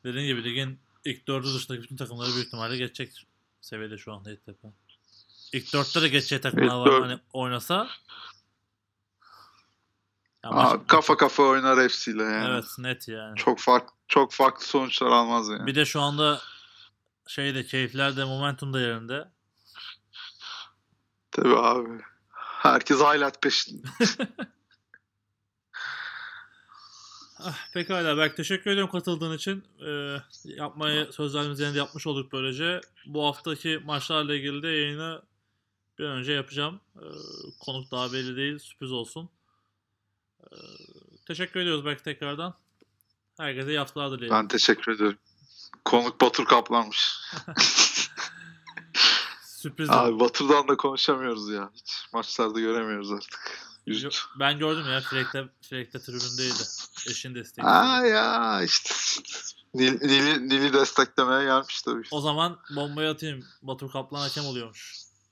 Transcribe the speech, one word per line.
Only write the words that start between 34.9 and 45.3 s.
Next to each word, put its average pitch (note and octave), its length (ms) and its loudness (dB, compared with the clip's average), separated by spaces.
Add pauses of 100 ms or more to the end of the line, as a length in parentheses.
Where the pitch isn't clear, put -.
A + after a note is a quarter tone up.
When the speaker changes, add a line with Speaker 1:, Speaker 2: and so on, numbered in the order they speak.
Speaker 1:
bir D3+ 60 -6
an C#3 120 -6
önce B2+ 140 -6
yapacağım. C#3+ 500 -4 (140)
Ee, - 100 -20 (540)
konuk C3 320 -10
daha B2+ 220 -4
belli B2+ 220 -6
değil, C#3+ 240 -6
sürpriz - 320 -14
olsun. C3 380 -10 (1200)
Ee, - 40 -20 (720)
teşekkür F3+ 320 -6
ediyoruz D#3+ 260 -2
Berk C#3+ 180 -4
tekrardan. D3 500 -8 (840)
Herkese C3+ 320 -6
iyi D3+ 100 0
haftalar C#3+ 320 -6
dileyelim. A2+ 260 -2
Speaker 2:
Ben G#2+ 100 0
teşekkür A2+ 440 4
ederim. G#2 260 2 (680)